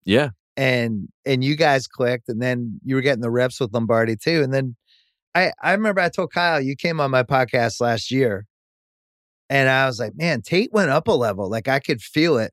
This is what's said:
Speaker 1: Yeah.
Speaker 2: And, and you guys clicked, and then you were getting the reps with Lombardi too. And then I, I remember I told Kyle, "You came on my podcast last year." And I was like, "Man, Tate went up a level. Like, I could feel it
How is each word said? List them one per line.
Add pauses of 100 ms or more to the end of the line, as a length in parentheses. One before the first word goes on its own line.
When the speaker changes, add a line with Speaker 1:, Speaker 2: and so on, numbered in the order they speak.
Speaker 1:
Yeah. (280)
Speaker 2:
And, (180)
and
you
guys
clicked,
and
then
you
were
getting
the
reps
with
Lombardi
too.
And
then (580)
I, (100)
I
remember
I
told
Kyle,
"You
came
on
my
podcast
last
year." (1040)
And
I
was
like,
"Man,
Tate
went
up
a
level.
Like,
I
could
feel
it